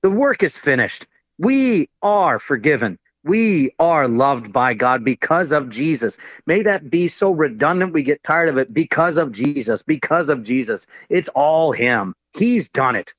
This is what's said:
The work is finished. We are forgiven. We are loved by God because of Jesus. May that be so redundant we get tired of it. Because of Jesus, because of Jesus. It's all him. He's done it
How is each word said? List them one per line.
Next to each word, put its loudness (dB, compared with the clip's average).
The 4
work 0
is -2
finished. -2
We 2
are 2
forgiven. -2
We 2
are 2
loved 0
by 2
God 0
because 0
of 0
Jesus. -4
May 2
that -2
be 2
so 0
redundant 0
we 0
get -2
tired 0
of 0
it. -4
Because 0
of 0
Jesus, -2
because -2
of -2
Jesus. -4
It's -2
all 2
him. -2
He's 0
done 0
it -8